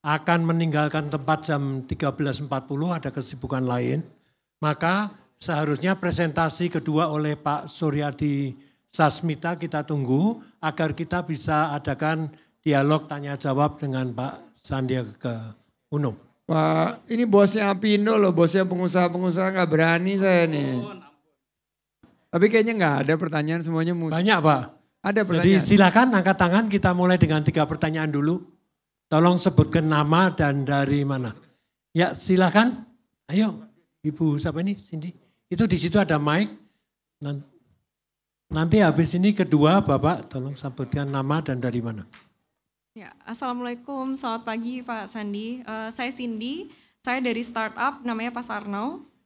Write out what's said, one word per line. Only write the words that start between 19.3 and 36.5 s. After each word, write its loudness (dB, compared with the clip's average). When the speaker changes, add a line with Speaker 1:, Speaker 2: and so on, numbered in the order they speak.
Speaker 2:
nggak 2
berani 2
saya 6
nih. -2
Tapi 2
kayaknya 4
nggak 2
ada 2
pertanyaan, -2
semuanya -2
mus-, -4
Speaker 1:
Banyak, 2
Pak. 4
Speaker 2:
ada 0
Speaker 1:
Jadi -4
Speaker 2:
pertanyaan. 4
Speaker 1:
silakan 6
angkat 2
tangan, 2
kita 0
mulai 2
dengan 2
tiga 2
pertanyaan -2
dulu. -2
Tolong 4
sebutkan 4
nama 2
dan 0
dari 0
mana. -4
Ya, 2
silakan. 2
Ayo, -2
Ibu 0
siapa -4
ini? -2
Cindy. -12
Itu -2
di 2
situ -2
ada 2
mic. 0